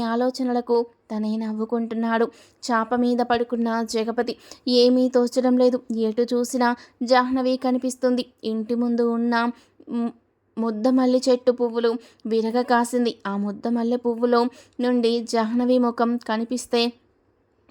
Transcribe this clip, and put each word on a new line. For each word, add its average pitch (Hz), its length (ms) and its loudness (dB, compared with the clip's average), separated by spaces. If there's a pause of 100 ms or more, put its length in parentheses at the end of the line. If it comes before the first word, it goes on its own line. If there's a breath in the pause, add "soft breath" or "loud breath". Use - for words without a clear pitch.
ఆలోచనలకు 240 720 -2 (320)
తనే 214 300 -4
నవ్వుకుంటున్నాడు. 226 880 -2 (380 loud breath)
చాప 226 320 -2
మీద 247 260 2
పడుకున్న 240 480 0 (200)
జగపతి 226 440 -2 (400 loud breath)
ఏమీ 247 360 6
తోచడం 247 480 2
లేదు. 247 200 4 (220)
ఎటు 220 240 0
చూసినా 240 440 0 (360 loud breath)
జాహ్నవి 254 540 2
కనిపిస్తుంది. 254 680 -2 (180)
ఇంటి 220 320 -4
ముందు 240 360 0
ఉన్న 233 240 0 (560 soft breath)
మ్, 233 200 -4 (460)
ముద్దమల్లి 254 640 2
చెట్టు 254 320 2
పువ్వులు 240 400 0 (340 loud breath)
విరగ 226 360 0
కాసింది. 240 520 0 (140)
ఆ 196 100 -6
ముద్దమల్లె 233 600 -4
పువ్వులో 240 440 0 (380 loud breath)
నుండి 240 320 2 (140)
జాహ్నవి 240 540 0
ముఖం 240 320 0 (140)
కనిపిస్తే 233 580 -2 (880)